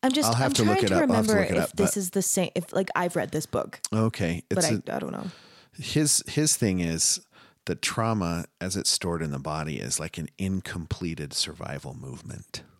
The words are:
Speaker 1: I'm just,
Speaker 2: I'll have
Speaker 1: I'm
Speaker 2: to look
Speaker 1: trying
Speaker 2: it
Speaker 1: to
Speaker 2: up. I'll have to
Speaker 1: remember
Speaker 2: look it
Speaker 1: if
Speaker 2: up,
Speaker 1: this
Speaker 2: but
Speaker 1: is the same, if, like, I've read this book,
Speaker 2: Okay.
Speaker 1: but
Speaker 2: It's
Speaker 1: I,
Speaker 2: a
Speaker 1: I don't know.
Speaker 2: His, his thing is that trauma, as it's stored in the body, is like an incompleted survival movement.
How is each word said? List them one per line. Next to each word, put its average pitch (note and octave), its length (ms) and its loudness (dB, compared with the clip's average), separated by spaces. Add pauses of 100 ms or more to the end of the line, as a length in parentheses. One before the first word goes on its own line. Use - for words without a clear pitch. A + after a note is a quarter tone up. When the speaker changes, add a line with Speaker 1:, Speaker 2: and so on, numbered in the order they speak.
Speaker 1:
I'm C4 80 4
just, - 180 4
Speaker 2:
I'll A#2 60 4
have A#2+ 160 4
Speaker 1:
I'm C#4 40 0
Speaker 2:
to - 100 4
look - 140 6
Speaker 1:
trying - 60 2
Speaker 2:
it G2+ 40 2
Speaker 1:
to F#2+ 60 4 (100)
Speaker 2:
up. - 60 4
I'll - 60 6
have A2 100 4
to G#3+ 60 4
Speaker 1:
remember G3+ 100 6
Speaker 2:
look - 80 0
it - 80 2
Speaker 1:
if - 120 0
Speaker 2:
up, - 60 -14
Speaker 1:
this G3 160 4
Speaker 2:
but - 40 -2
Speaker 1:
is F#3+ 140 -4
the G3 120 0
same, - 340 0
if, - 160 -6
like, - 240 0
I've F3+ 180 0
read C#3+ 160 -2
this D3+ 160 -2
book, - 340 -4 (120)
Speaker 2:
Okay. G2+ 560 2
Speaker 1:
but F2 100 0
Speaker 2:
It's E3 80 4 (220)
Speaker 1:
I, - 40 -4
Speaker 2:
a - 40 -2
Speaker 1:
I - 20 -2
don't - 140 -6
know. - 180 -8 (480)
Speaker 2:
His, - 480 2
his D3+ 300 2
thing F#2 240 2
is E2 400 2 (460)
that - 160 -4
trauma, F#2+ 640 0 (140)
as F2+ 160 -4
it's - 140 0
stored E2+ 320 0
in D#2+ 80 -2
the C#2 80 -4
body, D2+ 400 -4
is A#1 220 -4
like D#2+ 180 -8
an D#2 100 -8 (100)
incompleted E2+ 920 -4
survival C#2+ 640 -6
movement. - 680 -14 (180)